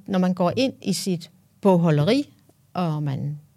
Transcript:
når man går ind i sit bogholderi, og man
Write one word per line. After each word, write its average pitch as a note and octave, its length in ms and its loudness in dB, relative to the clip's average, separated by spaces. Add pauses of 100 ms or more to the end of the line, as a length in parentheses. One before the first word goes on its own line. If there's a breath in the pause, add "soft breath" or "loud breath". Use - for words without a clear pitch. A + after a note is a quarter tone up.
når F#3+ 120 0
man F#3 140 2
går F3+ 240 0
ind C4 240 0
i G3 120 -4
sit F3 360 -6 (320)
bogholderi, F3 680 4 (440)
og D#3 300 -4
man D3 360 -6 (180)